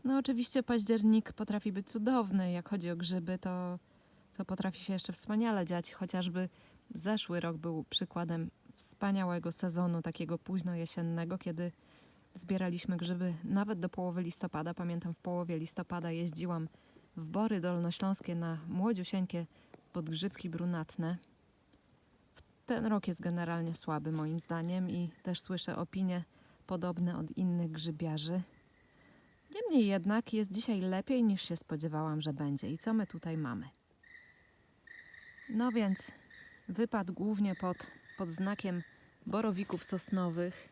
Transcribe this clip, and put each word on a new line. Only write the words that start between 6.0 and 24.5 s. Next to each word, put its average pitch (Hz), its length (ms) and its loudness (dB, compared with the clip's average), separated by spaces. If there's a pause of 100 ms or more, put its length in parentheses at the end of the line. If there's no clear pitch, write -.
zeszły 175 460 0
rok 170 160 -2
był 160 340 -4
przykładem 170 600 -2 (240)
wspaniałego 180 800 0
sezonu, 175 500 2
takiego 165 360 -4
późno 180 360 -2
jesiennego, 165 640 -2
kiedy 175 340 -4 (600)
zbieraliśmy 180 640 0
grzyby 175 380 0 (100)
nawet 202 360 2
do 180 80 0
połowy 180 340 0
listopada. 170 520 -2
Pamiętam, 170 400 -2
w - 60 -12
połowie 175 380 0
listopada 170 520 -4
jeździłam 165 580 -2 (480)
w 160 120 -6
Bory 202 320 2
Dolnośląskie 175 760 0
na 165 240 -2 (100)
młodziusieńkie 185 760 0 (460)
podgrzybki 165 580 -4
brunatne. 170 680 -2 (1500)
Ten 233 200 2
rok 208 220 2
jest 170 120 -2
generalnie 170 540 0
słaby 151 380 -2
moim 156 280 0
zdaniem 170 500 -2